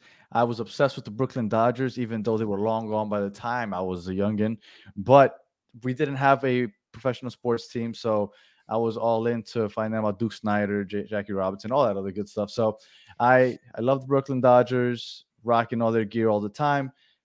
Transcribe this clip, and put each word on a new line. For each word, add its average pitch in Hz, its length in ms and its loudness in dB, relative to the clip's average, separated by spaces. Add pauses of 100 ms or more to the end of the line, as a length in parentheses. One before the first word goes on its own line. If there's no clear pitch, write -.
(320)
I 117 120 2
was 117 160 -2
obsessed 131 360 0
with - 80 -12
the 117 80 -14
Brooklyn 123 360 -4
Dodgers, 117 500 0
even 113 240 -6
though 110 140 0
they 110 80 0
were 101 140 -4
long 110 300 -2
gone 107 200 -2
by 104 120 -2
the 101 100 -2
time 117 420 -6
I 90 80 -4
was 92 280 -6
a 95 40 -4
youngin'. 107 460 0 (380)
But 123 420 6 (440)
we 127 120 -4
didn't 139 220 -2
have 139 280 4
a 123 240 0 (240)
professional 123 380 -6
sports 117 380 -4
team, 117 260 -6
so 107 380 -2 (360)
I 110 80 -4
was 113 200 -2
all 113 300 0
into 117 420 -4
finding 110 280 -4
out 110 40 -2
about 104 180 -2
Duke 113 140 -2
Snider, 104 520 -2
J-, 101 200 -8
Jackie 104 280 -6
Robinson, 98 400 -4
all 139 120 2
that 104 120 0
other 98 160 -6
good 101 160 -8
stuff. 104 220 -6
So 110 280 -2 (420)
I, 127 380 4 (180)
I - 40 -8
love 131 200 2
the 127 60 -16
Brooklyn 135 340 0
Dodgers, 123 840 2 (180)
rocking 117 380 0
all 113 100 2
their 113 120 2
gear 110 240 0
all 104 120 2
the 104 80 -4
time. 143 420 -2 (340)